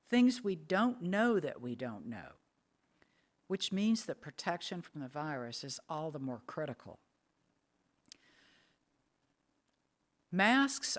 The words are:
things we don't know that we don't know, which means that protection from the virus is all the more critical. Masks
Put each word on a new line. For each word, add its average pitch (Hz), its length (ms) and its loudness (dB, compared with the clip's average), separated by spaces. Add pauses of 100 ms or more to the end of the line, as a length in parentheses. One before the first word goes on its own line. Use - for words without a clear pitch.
things 247 340 6
we 196 120 0
don't 185 480 2
know 208 360 4
that 143 220 -2
we 123 140 -4
don't 110 320 -6
know, 95 260 -10 (1120)
which - 260 -4
means 214 340 2
that - 160 -8
protection 175 600 -6
from 151 200 -12
the 131 60 -8
virus 131 560 -6
is 139 240 -8
all 160 220 -6
the 147 80 -8
more 131 300 -6
critical. 139 500 -8 (3250)
Masks 247 680 4